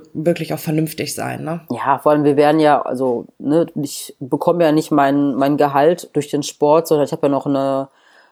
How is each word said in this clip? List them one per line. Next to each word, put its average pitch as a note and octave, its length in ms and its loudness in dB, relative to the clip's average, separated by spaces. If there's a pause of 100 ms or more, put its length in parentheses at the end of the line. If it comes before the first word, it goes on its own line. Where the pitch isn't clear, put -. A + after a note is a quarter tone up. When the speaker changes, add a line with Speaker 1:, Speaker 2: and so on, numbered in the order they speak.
(120)
Speaker 1:
wirklich E3 400 -2
auch D#3 60 -6
vernünftig D#3 560 -4
sein, B2+ 300 -8
ne? E3 160 -8 (100)
Speaker 2:
Ja, - 300 -2
vor D3+ 120 4
allem, D3+ 120 2
wir C#3+ 120 4
werden D3+ 240 4
ja, D3 220 4
also, B2 440 -4 (120)
ne, D#3+ 280 0 (140)
ich - 380 -10
bekomme E3+ 460 0
ja D3+ 80 4
nicht D3+ 180 0
mein, C#3+ 440 2
mein C#3 220 0
Gehalt D3 580 2
durch D3 160 -2
den D3 120 -2
Sport, D3+ 460 0
sondern D3 180 2
ich - 60 -6
habe D3+ 160 -2
ja - 20 2
noch C#3 160 -2
eine, C3+ 420 -2 (440)